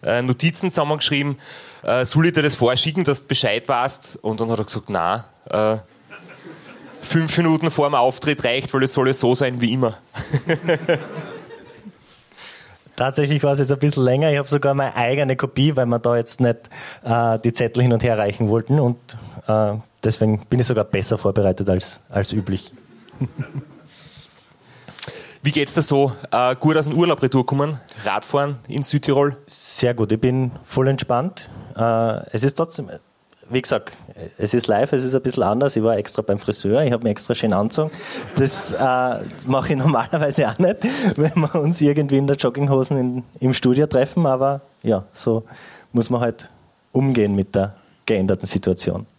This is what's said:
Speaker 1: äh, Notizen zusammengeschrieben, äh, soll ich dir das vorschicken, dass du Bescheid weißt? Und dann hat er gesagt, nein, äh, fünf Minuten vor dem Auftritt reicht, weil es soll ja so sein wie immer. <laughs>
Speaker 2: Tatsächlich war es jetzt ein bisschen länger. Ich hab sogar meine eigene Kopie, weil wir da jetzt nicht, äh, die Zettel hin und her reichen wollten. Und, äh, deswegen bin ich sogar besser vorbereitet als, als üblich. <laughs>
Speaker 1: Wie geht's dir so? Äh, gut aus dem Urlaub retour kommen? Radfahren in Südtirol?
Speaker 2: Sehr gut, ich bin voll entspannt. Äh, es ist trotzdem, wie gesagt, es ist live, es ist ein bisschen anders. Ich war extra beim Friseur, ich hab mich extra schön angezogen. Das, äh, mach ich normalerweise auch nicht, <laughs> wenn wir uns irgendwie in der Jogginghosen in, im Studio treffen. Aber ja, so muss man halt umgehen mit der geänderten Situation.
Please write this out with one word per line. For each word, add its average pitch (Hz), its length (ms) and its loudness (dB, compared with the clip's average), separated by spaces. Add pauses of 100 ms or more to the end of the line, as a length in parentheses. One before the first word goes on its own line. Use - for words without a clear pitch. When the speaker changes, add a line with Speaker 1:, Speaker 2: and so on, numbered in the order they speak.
Speaker 1:
äh, 120 180 0
Notizen 160 480 0
zusammengeschrieben, 147 680 -2 (460)
äh, 127 220 2
soll 160 220 4
ich 170 60 2
dir 160 100 2
das 143 140 2
vorschicken, 147 480 2
dass 143 160 0
du - 80 -20
Bescheid 117 400 0
weißt? 131 520 -2
Und 110 200 -4
dann 113 100 -2
hat 113 80 -2
er 107 60 -2
gesagt, - 240 -10
nein, 95 340 -2 (260)
äh, 107 280 0 (1300)
fünf 160 340 0
Minuten 165 340 2
vor 143 160 0
dem 147 80 0
Auftritt 131 480 0
reicht, 131 300 0
weil 131 100 2
es 131 100 0
soll 131 140 2
ja 131 60 2
so 127 220 2
sein 123 260 0
wie 117 120 2
immer. 123 240 0 (500)
<laughs> 165 300 0 (2250)
Speaker 2:
Tatsächlich 139 480 0
war 143 100 4
es 139 60 0
jetzt 135 120 2
ein 139 80 0
bisschen 143 240 2
länger. 139 280 4
Ich 143 60 2
hab 139 120 -4
sogar 143 260 2
meine 139 200 -2
eigene 131 400 0
Kopie, 135 400 0
weil 127 120 2
wir 120 120 2
da 120 160 2
jetzt 117 240 -4
nicht, 117 300 0 (340)
äh, 117 360 2
die 120 120 0
Zettel 117 300 0
hin 123 100 4
und 117 120 2
her 120 140 2
reichen 104 320 0
wollten. 117 300 2
Und, 120 180 0 (500)
äh, 107 260 2 (300)
deswegen 107 360 2 (100)
bin 123 100 2
ich 117 80 2
sogar 110 180 2
besser 98 320 -2
vorbereitet 98 520 0
als, 92 300 -2 (100)
als 101 240 -2
üblich. 95 380 -4 (480)
<laughs> - 320 -8 (1900)
Speaker 1:
Wie 143 100 -2
geht's 143 220 0
dir 165 80 2
so? 139 320 2 (180)
Äh, 127 240 4
gut 156 220 2
aus 151 80 2
dem 139 120 -2
Urlaub 170 240 2
retour 131 240 2
kommen? 139 340 -2 (260)
Radfahren 139 600 -2
in 143 160 -4
Südtirol? 143 520 2 (120)
Speaker 2:
Sehr - 460 -2
gut, 113 180 0
ich 110 100 0
bin 127 300 0 (120)
voll 131 240 0
entspannt. 139 600 -2 (260)
Äh, 113 560 0
es 110 120 -4
ist 139 100 2
trotzdem, 160 360 -6 (600)
wie 123 120 0
gesagt, - 300 -4 (460)
es 104 160 -2
ist 120 140 0
live, 107 260 2
es 131 100 0
ist 131 120 -2
ein 131 60 2
bisschen 127 220 -2
anders. 123 320 2
Ich 110 80 0
war 110 140 2
extra - 240 -6
beim 98 180 -2
Friseur, 107 440 0
ich 135 80 0
hab 120 120 -2
mich 113 80 0
extra - 240 -4
schön 107 180 0
angezogen. 110 380 -2 (440)
Das, - 360 0
äh, 127 520 0 (220)
mach 131 240 0
ich 151 60 2
normalerweise 135 760 0
auch - 80 -8
nicht, 185 200 2 (200)
<laughs> 247 180 0
wenn 151 200 2
wir 156 200 0
uns 160 260 2
irgendwie 143 360 4
in 139 100 2
der 139 80 2
Jogginghosen 135 600 0
in, 127 260 -2 (160)
im 131 140 2
Studio 131 340 2
treffen. 139 380 2
Aber 135 360 0 (200)
ja, 104 320 0
so 113 300 -2 (480)
muss 117 180 0
man 120 120 0
halt 117 280 -4 (420)
umgehen 120 440 2
mit 98 200 -2
der 101 200 0 (300)
geänderten 98 400 0
Situation. 92 600 -2 (140)